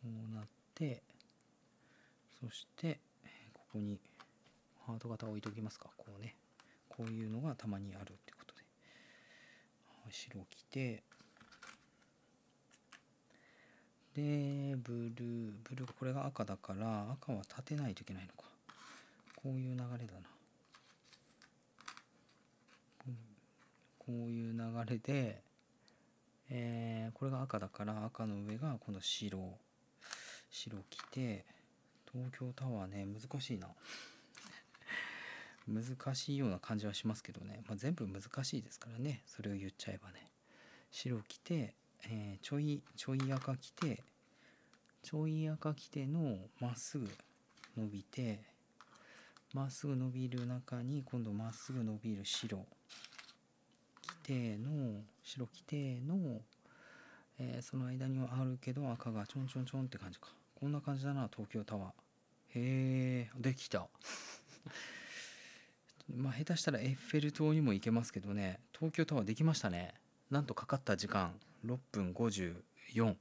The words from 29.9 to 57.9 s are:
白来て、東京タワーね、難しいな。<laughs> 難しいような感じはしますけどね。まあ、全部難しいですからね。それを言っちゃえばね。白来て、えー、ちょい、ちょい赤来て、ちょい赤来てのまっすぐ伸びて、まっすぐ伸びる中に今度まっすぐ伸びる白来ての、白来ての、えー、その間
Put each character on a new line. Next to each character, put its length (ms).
白 260
来 80
て、 340
東 260
京 160
タ 120
ワ 200
ー 20
ね、 180
難 340
し 160
い 20
な。 140
<laughs> 2000
難 460
し 180
い 40
よ 100
う 20
な 100
感 180
じ 80
は 80
し 140
ま 80
す 80
け 80
ど 140
ね。 220
ま 80
あ、 20
全 160
部 140
難 360
し 140
い 40
で 120
す 40
か 120
ら 100
ね。 260
そ 160
れ 100
を 40
言 140
っ 20
ち 160
ゃ 60
え 60
ば 120
ね。 180
白 300
来 180
て、 360
え 320
ー、 40
ち 80
ょ 60
い、 240
ち 100
ょ 80
い 160
赤 240
来 160
て、 320
ち 120
ょ 160
い 180
赤 280
来 120
て 180
の 440
ま 140
っ 40
す 220
ぐ 100
伸 100
び 160
て、 560
ま 140
っ 60
す 160
ぐ 80
伸 160
び 180
る 160
中 380
に 200
今 200
度 80
ま 180
っ 40
す 200
ぐ 100
伸 200
び 120
る 80
白 440
来 280
て 320
の、 420
白 240
来 160
て 380
の、 380
え 180
ー、 60
そ 120
の 120
間 200